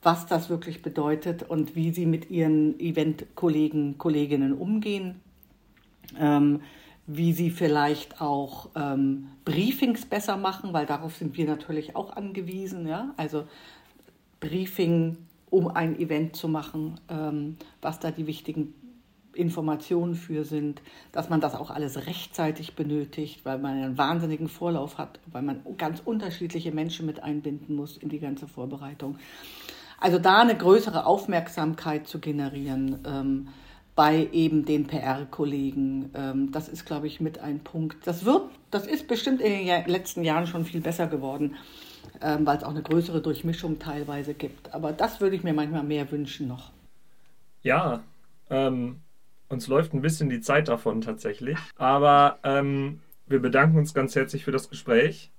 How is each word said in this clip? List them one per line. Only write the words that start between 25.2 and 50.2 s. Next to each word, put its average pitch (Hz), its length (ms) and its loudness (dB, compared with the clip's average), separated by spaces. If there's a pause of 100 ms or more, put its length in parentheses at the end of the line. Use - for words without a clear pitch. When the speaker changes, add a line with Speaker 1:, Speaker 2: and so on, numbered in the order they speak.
Speaker 1:
weil 131 160 -8
man 139 200 -4 (160)
ganz 165 260 -6
unterschiedliche 175 680 -4
Menschen 160 340 -4
mit 151 160 -8
einbinden 147 540 -6
muss 143 200 -8
in - 120 -10
die 147 100 -6
ganze 143 300 -8
Vorbereitung. 139 680 -10 (800)
Also 180 200 6
da 190 220 8
eine 233 160 8
größere 185 500 6
Aufmerksamkeit 165 1040 0
zu 170 100 -10
generieren, 139 880 -4
ähm, 139 420 -2 (460)
bei 156 380 6
eben 156 320 4
den 147 240 2
P-R-Kollegen, 135 1300 -2
ähm, 135 360 -2
das 156 180 -6
ist, - 160 -14
glaub 147 200 -6
ich, 147 160 -6
mit 160 180 -4
ein 147 220 -6
Punkt. 160 440 -6
Das 175 200 -4
wird, 285 260 4 (220)
das 202 120 -2
ist - 220 -4
bestimmt 254 340 0
in 214 120 4
den 196 120 -2
Ja-, 175 220 2
letzten 175 380 -2
Jahren 160 240 2
schon 170 160 -2
viel 165 160 -6
besser 170 260 -2
geworden, 143 480 -2 (680)
ähm, 151 240 2
weil 147 140 4
es - 60 -6
auch 147 60 -4
eine 147 120 -4
größere 165 400 2
Durchmischung 165 560 -2
teilweise 143 560 -6
gibt. - 400 -12
Aber 156 180 -4
das 220 280 -2
würde 196 160 2
ich 170 80 -4
mir 170 100 2
manchmal 151 300 0
mehr 147 260 -2
wünschen 147 380 -6
noch. 123 240 -12 (920)
Speaker 2:
Ja, 127 400 2 (480)
ähm, 127 520 0 (460)
uns 127 200 -6
läuft 151 260 2
ein 139 60 2
bisschen 156 300 0